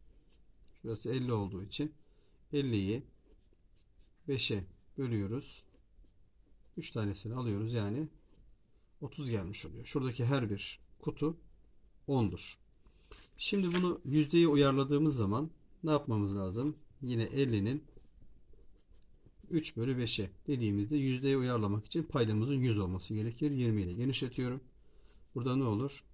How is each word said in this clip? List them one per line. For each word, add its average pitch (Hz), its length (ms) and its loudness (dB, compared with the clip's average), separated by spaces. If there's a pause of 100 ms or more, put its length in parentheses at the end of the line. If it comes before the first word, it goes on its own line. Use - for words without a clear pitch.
(840)
şurası 113 280 -6
elli 123 220 0
olduğu 101 300 -2
için 143 300 -4 (600)
elliyi 120 500 0 (1300)
beşe 113 360 0 (340)
bölüyoruz. 117 680 -4 (1080)
Üç 160 140 -8
tanesini 107 440 -4
alıyoruz, 113 380 -2
yani 120 360 -2 (920)
otuz 139 300 -8
gelmiş 101 360 -6
oluyor. 113 200 -12
Şuradaki 127 380 -2
her 123 260 2
bir - 300 -8 (180)
kutu 156 380 -2 (680)
ondur. 113 520 0 (800)
Şimdi 185 360 2
bunu 180 300 2
yüzdeye 151 440 6
uyarladığımız 143 680 4
zaman 117 340 0 (340)
ne 160 60 2
yapmamız 104 460 2
lazım? 110 400 -2 (260)
Yine 123 200 0
ellinin 120 600 0 (1700)
üç 160 260 -2
bölü 123 220 0
beşi 113 320 -2 (160)
dediğimizde 110 500 0
yüzdeye 135 400 2
uyarlamak 113 500 0
için 165 160 -2
paydamızın 117 520 2
yüz 127 240 2
olması 92 360 -2
gerekir. 117 360 -2
Yirmi 117 320 2
ile 87 100 -2
genişletiyorum. 127 680 -2 (720)
Burada 127 220 0
ne 135 80 2
olur? 117 500 0